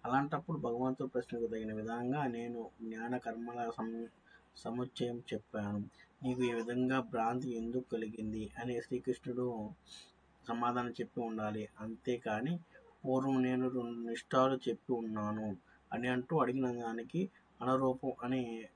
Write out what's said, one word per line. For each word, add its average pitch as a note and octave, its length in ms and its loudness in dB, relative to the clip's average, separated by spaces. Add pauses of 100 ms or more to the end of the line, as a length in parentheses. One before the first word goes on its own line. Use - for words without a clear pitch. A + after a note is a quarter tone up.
అలాంటప్పుడు C#3+ 540 2
భగవంతుడు B2+ 500 0
ప్రశ్నకు A#2 380 -2
తగిన A2 280 -4
విధంగా A#2+ 520 0
నేను A#2+ 440 -4 (120)
జ్ఞాన A2+ 340 -4
కర్మల A#2 540 -4
సం-, A#2 360 -4 (500)
సముచ్చయం A#2+ 680 -2 (120)
చెప్పాను. G#2 760 -4 (120)
నీకు B2+ 200 0
ఈ A#2+ 100 4
విధంగా B2 480 2
భ్రాంతి A#2+ 560 0
ఎందుకు A#2 340 -2
కలిగింది A2 680 -2
అని A#2+ 240 -2
శ్రీకృష్ణుడు B2 880 -2 (760)
సమాధానం A#2+ 420 2
చెప్పి A#2+ 300 -4
ఉండాలి. G#2+ 480 -2 (120)
అంతేకాని A#2 800 -2 (440)
పూర్వం C3 380 4
నేను B2+ 260 4
రెండు A#2+ 400 -2
నిష్ఠాలు C3 480 4 (120)
చెప్పి A#2 240 -2
ఉన్నాను G#2+ 640 0 (360)
అని A#2+ 160 0
అంటూ B2+ 300 2
అడిగిన B2+ 340 4
దానికి A#2+ 580 -2 (320)
అనురూపం C3 500 4 (120)
అని A#2 400 0 (120)